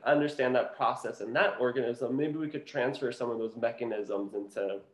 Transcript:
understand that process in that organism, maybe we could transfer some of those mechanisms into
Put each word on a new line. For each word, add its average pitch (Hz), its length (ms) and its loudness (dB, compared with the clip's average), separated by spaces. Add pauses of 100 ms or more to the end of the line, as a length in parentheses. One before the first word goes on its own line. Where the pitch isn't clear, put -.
understand 143 500 4
that 120 220 2
process 117 440 0
in 107 120 -6
that 180 260 2
organism, 123 580 0
maybe 151 200 0
we 156 120 -2
could 151 200 -8
transfer 135 420 0
some 120 200 -4
of 113 80 -4
those 113 180 -4
mechanisms 104 800 -2
into 98 440 -2 (160)